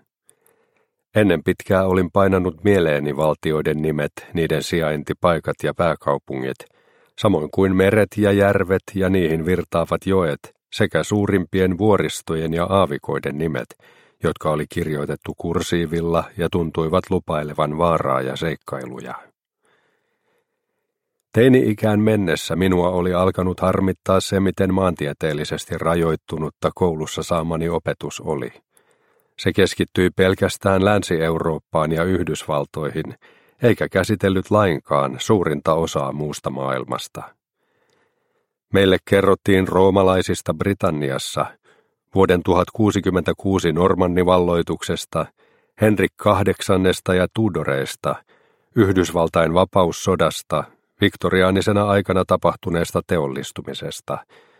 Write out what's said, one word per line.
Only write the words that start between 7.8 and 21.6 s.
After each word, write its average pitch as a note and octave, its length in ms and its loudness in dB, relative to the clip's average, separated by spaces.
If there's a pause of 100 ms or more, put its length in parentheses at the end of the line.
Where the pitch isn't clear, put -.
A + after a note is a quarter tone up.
ja G2+ 160 2
järvet G2 500 2 (120)
ja F#2 140 0
niihin E2 380 0
virtaavat E2+ 600 -2
joet F2+ 480 -2 (180)
sekä E2+ 300 0
suurimpien F#2+ 760 0
vuoristojen E2 760 0
ja E2+ 100 0
aavikoiden D2 760 -2
nimet, C#2+ 300 -4 (540)
jotka D#2+ 280 -2
oli D2+ 180 -2
kirjoitettu D2 680 -6
kursiivilla E2+ 880 -2 (120)
ja E2+ 140 -2
tuntuivat E2 600 -2
lupailevan D2+ 680 -4
vaaraa D#2+ 420 2
ja C2 160 -6
seikkailuja. B2+ 760 -8 (2250)
Teini-ikään A2 680 4